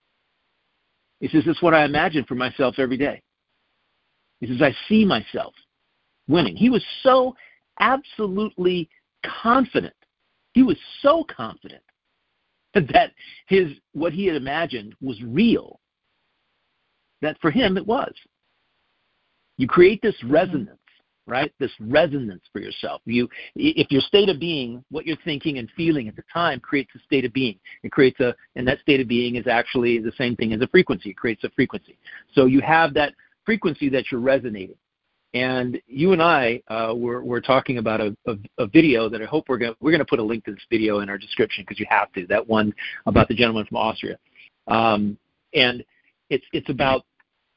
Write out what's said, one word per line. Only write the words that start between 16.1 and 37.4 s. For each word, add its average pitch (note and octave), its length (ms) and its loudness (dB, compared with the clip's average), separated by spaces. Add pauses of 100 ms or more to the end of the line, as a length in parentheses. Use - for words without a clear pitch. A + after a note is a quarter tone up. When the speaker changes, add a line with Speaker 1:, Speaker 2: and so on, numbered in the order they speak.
Speaker 1:
that D3+ 180 -4
for E3 100 2
him F#3+ 260 2
it F#3+ 100 -4
was. - 260 -2 (1400)
You B2+ 120 0
create F#3+ 340 6
this G#3+ 200 0
Speaker 2:
Mm-hmm. A#2+ 100 -4
Speaker 1:
resonance, D#3 460 -2 (480)
right? C3 320 -4
This B2+ 220 -4
resonance C3 640 0 (100)
for G#2 80 -10
yourself. - 440 -12
You, A#2+ 200 0 (320)
i-, D#3 200 0
if D#3 140 -6
your C3+ 120 2
state - 260 2
of E3 120 -2
being, C3 500 -6
what C#3+ 160 -10
you're D#3 180 -6
thinking D3 340 -6
and A2+ 180 -10
feeling D3+ 320 0
at G#2+ 80 -14
the - 160 -20
time D#3+ 280 -2
creates - 340 -2
a - 60 -20
state C3+ 240 0
of A#2+ 80 -6
being. C3 260 -2 (240)
It - 100 -10
creates B2+ 280 4
a, A#2+ 140 2 (220)
and B2+ 120 -4
that - 120 0
state C#3 200 2
of A#2+ 80 -4
being A#2+ 280 0
is A2+ 100 -6
actually A#2+ 520 0
the A2 200 -4
same A#2+ 180 -2
thing A2+ 160 -2
as G#2+ 80 -4
a A#2+ 80 2
frequency. A#2+ 420 2
It F#2 60 -16
creates A2+ 280 -6
a A#2 60 -8
frequency. - 460 -4 (380)
So C3 120 6
you C3 140 4
have D#3+ 340 2
that D3 200 0 (300)
frequency F3+ 460 -2
that B2+ 200 -2
you're B2 100 -4
resonating. A#2 560 -2 (560)
And B2+ 540 -2
you D3 260 2
and E3+ 80 4
I, C3 460 2
uh, A2+ 300 -4
were, A#2+ 260 -6
were A#2+ 180 -4